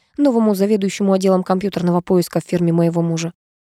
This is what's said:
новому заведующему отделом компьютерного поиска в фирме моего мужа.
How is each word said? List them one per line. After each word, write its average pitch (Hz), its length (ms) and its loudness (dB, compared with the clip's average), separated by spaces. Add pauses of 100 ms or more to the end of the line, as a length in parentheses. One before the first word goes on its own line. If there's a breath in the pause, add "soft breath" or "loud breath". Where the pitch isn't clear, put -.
(180)
новому 226 380 2
заведующему 196 580 0
отделом 190 300 2
компьютерного 180 580 -2
поиска 175 400 0
в - 20 -6
фирме 175 300 0
моего 170 280 0
мужа. 165 300 -4 (380)